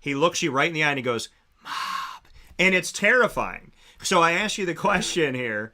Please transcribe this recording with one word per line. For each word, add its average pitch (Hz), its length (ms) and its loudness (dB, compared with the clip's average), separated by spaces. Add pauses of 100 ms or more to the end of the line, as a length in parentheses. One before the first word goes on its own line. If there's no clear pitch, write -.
He 143 160 -4
looks 170 260 2
you 170 100 0
right 139 160 2
in 170 60 -2
the 156 100 -2
eye 151 60 2
and 139 100 0
he 127 40 -6
goes, 117 260 -2 (340)
Mob. - 600 -8 (360)
And 190 160 4
it's 175 160 0
terrifying. 202 800 0 (300)
So 185 200 2
I 165 120 4
ask 202 240 -2
you 202 80 -4
the 170 100 -2
question 180 600 0
here 113 380 -6